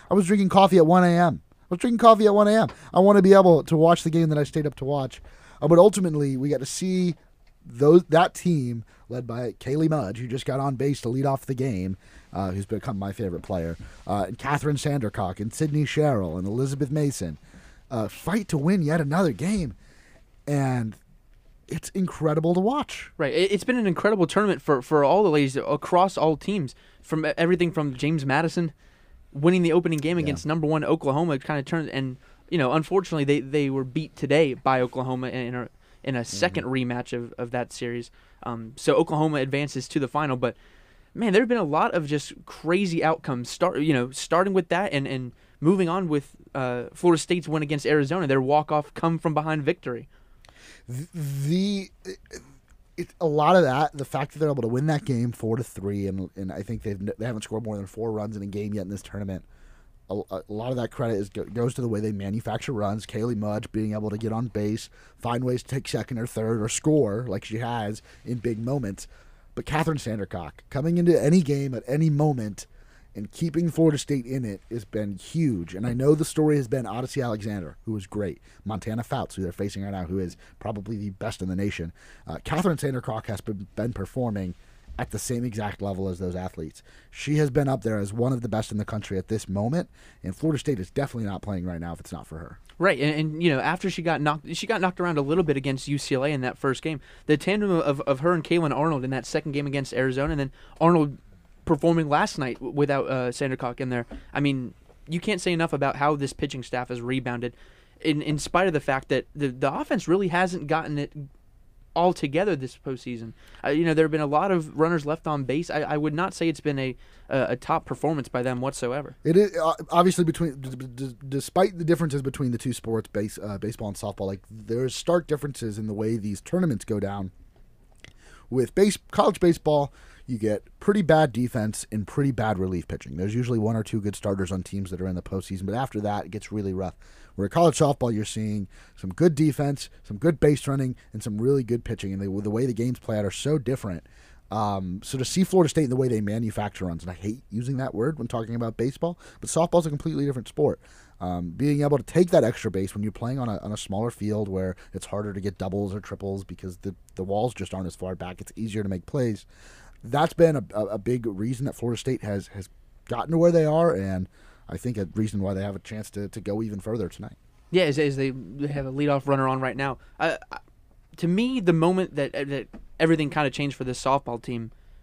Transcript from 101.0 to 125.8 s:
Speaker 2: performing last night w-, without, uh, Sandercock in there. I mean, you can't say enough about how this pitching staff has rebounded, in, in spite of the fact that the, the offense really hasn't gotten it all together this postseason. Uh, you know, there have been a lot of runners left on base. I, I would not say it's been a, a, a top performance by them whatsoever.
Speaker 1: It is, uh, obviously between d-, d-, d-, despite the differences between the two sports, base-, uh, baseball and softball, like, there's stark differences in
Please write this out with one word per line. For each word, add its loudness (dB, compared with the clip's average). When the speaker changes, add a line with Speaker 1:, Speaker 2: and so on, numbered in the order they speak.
Speaker 2:
performing 2
last 2
night -4
w-, -10
without, 0
uh, -2
Sandercock -4
in -6
there. -2
I -2
mean, -2
you -4
can't -2
say 0
enough 0
about 0
how 2
this -4
pitching -6
staff -6
has -8
rebounded, -4
in, 0
in -2
spite 2
of 2
the 2
fact -2
that 0
the, -2
the -2
offense -2
really 2
hasn't 0
gotten -2
it -6
all 4
together 0
this -8
postseason. -10
Uh, 0
you 4
know, 4
there 6
have 0
been 2
a -2
lot 2
of -2
runners 2
left -4
on -2
base. -4
I, -2
I -2
would -2
not -2
say -2
it's -2
been -2
a, -4
a, 2
a -2
top -2
performance -2
by -4
them -2
whatsoever. -6
Speaker 1:
It 6
is, 4
uh, 2
obviously 4
between -2
d-, -10
d-, -12
d-, -10
despite 0
the -6
differences 2
between -2
the -2
two -4
sports, -4
base-, -4
uh, -6
baseball -6
and -8
softball, -6
like, -8
there's -4
stark 0
differences -4
in -6